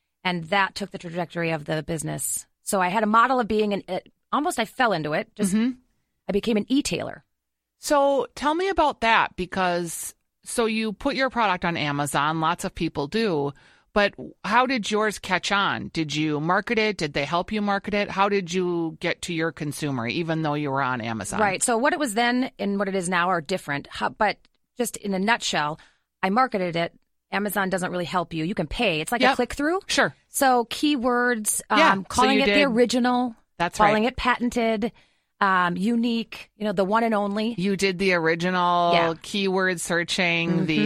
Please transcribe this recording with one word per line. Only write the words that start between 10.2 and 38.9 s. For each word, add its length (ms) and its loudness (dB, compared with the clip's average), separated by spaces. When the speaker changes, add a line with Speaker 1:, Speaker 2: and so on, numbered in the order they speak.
Speaker 2:
so 240 -2
you 260 0
put 220 -2
your 160 0
product 340 0
on 120 0
Amazon, 640 0
lots 240 0
of 100 -6
people 320 -4
do. 460 0
But 220 2
how 220 2
did 240 -2
yours 280 0
catch 320 -2
on? 420 0
Did 220 -4
you 240 0
market 400 0
it? 180 0
Did 160 -4
they 120 -2
help 260 -2
you 100 -2
market 320 -2
it? 160 0
How 200 2
did 240 0
you 480 -2
get 220 -2
to 120 -6
your 160 0
consumer, 560 -4
even 360 -2
though 120 -2
you 160 -4
were 120 -2
on 180 -2
Amazon? 400 -6
Speaker 1:
Right. 220 0
So 140 2
what 160 2
it 60 -2
was 160 -2
then 440 0
and 200 -2
what 100 0
it 60 -4
is 140 -2
now 220 2
are 100 0
different. 500 -6
How, 200 -4
but 280 0
just 180 -4
in 160 -6
a 60 -2
nutshell, 600 -2
I 80 0
marketed 460 0
it. 180 -2
Amazon 360 -2
doesn't 220 -2
really 140 -4
help 280 -4
you. 120 -4
You 100 -2
can 120 -2
pay. 340 0
It's 120 -6
like 100 0
a 20 2
Speaker 2:
Yep. 120 4
Speaker 1:
click-through. 500 -2
Speaker 2:
Sure. 280 0
Speaker 1:
So 380 4
keywords, 960 0
Speaker 2:
Yeah. 220 6
Speaker 1:
um, 100 2
Speaker 2:
So 60 -8
Speaker 1:
calling 300 4
Speaker 2:
you 60 4
Speaker 1:
it 20 2
the 80 4
Speaker 2:
did 100 6
Speaker 1:
original, 680 2
Speaker 2:
That's 200 -2
Speaker 1:
calling 260 4
Speaker 2:
right. 80 0
Speaker 1:
it 40 -12
patented, 760 0
um, 360 2
unique, 800 -2
you 80 -8
know, 80 -2
the 120 2
one 200 2
and 100 2
only. 420 -2
Speaker 2:
You 200 0
did 220 0
the 160 2
original 800 2